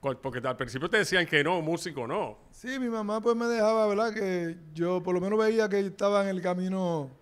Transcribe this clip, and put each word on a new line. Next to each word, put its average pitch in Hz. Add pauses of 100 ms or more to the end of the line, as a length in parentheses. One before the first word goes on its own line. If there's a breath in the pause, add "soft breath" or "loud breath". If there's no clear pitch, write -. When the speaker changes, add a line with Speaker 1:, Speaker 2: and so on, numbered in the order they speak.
Speaker 1:
Cu-, 135
porque 127
al 127
principio 131
te -
decían 170
que 147
no, 170
músico 156
no. 131 (140)
Speaker 2:
Sí, 262
mi 254
mamá, 220
pues, 233
me 233
dejaba, 220
¿verdad? 208
Que 180 (160)
yo 175
por 180
lo 175
menos 208
veía 220
que 202
estaba 202
en 196
el 185
camino 180 (120)